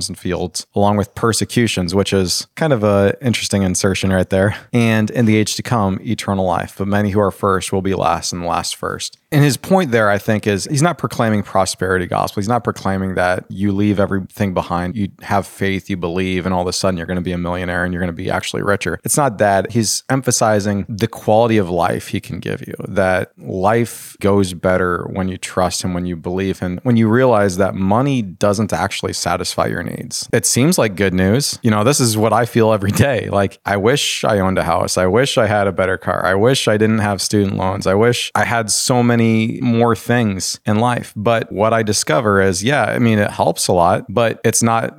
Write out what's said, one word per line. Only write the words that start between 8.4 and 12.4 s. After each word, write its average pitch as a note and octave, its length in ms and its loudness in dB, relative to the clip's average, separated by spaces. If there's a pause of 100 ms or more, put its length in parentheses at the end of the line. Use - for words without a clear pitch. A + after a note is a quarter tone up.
the F2 40 -4
last E2+ 300 -4
first." - 400 -8 (160)
And C#3+ 100 4
his C3+ 140 2
point F#3 340 0
there, A2 180 4
I G2+ 100 2
think, G#2+ 280 -2
is G2 240 0
he's C#3+ 120 2
not E3+ 140 2
proclaiming A2 460 0
prosperity F#2 640 0
gospel. G2 340 -2
He's G2 80 -4